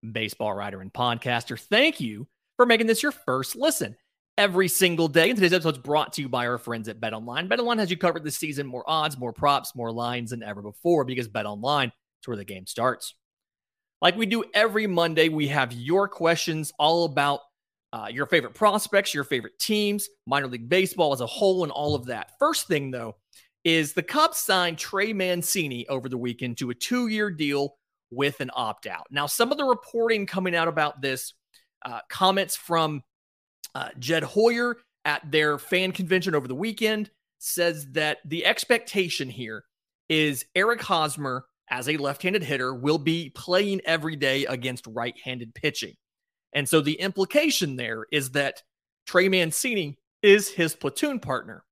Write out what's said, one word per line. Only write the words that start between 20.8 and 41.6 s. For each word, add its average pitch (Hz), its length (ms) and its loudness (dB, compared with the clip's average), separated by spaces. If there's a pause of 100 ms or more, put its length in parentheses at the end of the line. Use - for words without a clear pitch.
as 123 80 -2
a 120 40 -2
whole, 185 380 2
and 147 80 -2
all 147 240 0
of 123 120 -4
that. 113 320 -8
First 294 280 2
thing, 139 240 0
though, 117 240 -8 (480)
is 160 280 4
the 175 120 -2
Cubs 320 340 2
signed 175 400 2
Trey 202 340 -2
Mancini 175 800 -2
over 131 180 -4
the 127 100 -6
weekend 120 400 -6
to 127 120 -4
a 123 60 -6
two-year 220 540 -2
deal 143 460 -2 (360)
with 139 280 0
an 127 140 -4
opt-out. 107 580 -6
Now, 143 140 0
some 233 260 0
of 294 60 0
the 294 80 -2
reporting 226 600 0
coming 185 300 -2
out 165 140 2
about 151 320 -2
this, 131 320 -6 (500)
uh, 120 240 -10
comments 190 480 2
from, 156 480 0 (720)
uh, 131 140 -6 (100)
Jed 147 240 0
Hoyer 233 540 2 (260)
at 147 260 -2
their 151 280 4
fan 185 340 0
convention 180 420 0
over 135 140 0
the 127 80 -4
weekend 214 540 -2 (300)
says 160 520 -2
that 151 320 -2
the 165 220 -4
expectation 190 840 0
here 110 360 -12 (420)
is 151 380 0 (100)
Eric 220 260 2
Hosmer, 147 600 -2 (260)